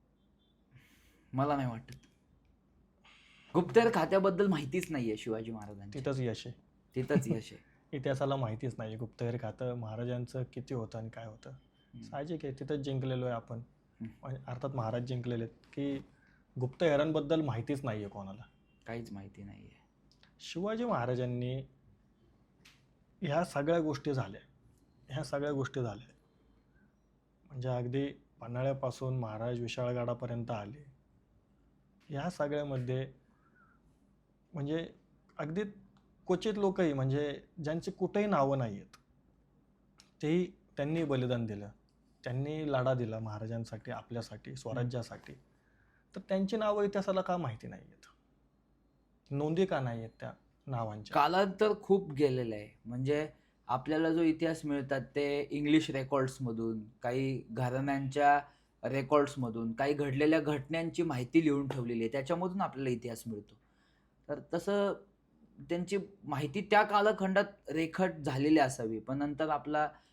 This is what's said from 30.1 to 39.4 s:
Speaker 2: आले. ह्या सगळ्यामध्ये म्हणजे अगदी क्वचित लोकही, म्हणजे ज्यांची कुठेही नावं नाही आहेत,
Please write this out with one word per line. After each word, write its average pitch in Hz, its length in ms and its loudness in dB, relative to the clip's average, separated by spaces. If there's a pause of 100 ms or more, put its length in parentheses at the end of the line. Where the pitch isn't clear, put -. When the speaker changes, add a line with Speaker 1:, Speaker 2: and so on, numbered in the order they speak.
Speaker 2:
आले. 117 340 -8 (1200)
ह्या 147 200 -4
सगळ्यामध्ये 135 840 -2 (1400)
म्हणजे 156 360 -2 (480)
अगदी 160 260 -2 (640)
क्वचित 185 300 2
लोकही, 190 360 4
म्हणजे 139 480 0 (220)
ज्यांची 160 280 -2
कुठेही 190 360 2
नावं 139 300 4
नाही 113 180 0
आहेत, 95 200 -14 (1300)